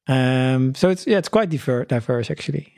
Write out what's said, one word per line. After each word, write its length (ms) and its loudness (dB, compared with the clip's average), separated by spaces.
Um, 680 2
so 140 2
it's, 180 -4
yeah, 100 4
it's 120 -2
quite 200 2
diver-, 360 -2
diverse, 440 -2
actually. 480 -6